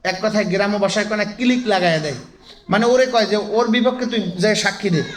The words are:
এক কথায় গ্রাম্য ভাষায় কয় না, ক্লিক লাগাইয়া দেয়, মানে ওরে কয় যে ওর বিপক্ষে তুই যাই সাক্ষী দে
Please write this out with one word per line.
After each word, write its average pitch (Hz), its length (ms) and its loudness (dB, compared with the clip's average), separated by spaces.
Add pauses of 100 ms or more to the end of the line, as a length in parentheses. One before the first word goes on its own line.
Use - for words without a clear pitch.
এক 185 180 -4
কথায় 208 220 0
গ্রাম্য 202 340 0
ভাষায় 202 300 0
কয় 214 80 -2
না, 208 80 -2
ক্লিক 247 420 0
লাগাইয়া 180 320 2
দেয়, 151 200 -6 (500)
মানে 214 180 2
ওরে 254 200 4
কয় 233 200 2
যে 196 100 0
ওর 214 320 0
বিপক্ষে 247 380 2
তুই 247 140 -2 (180)
যাই 208 180 2
সাক্ষী 196 340 -2
দে 160 120 2 (140)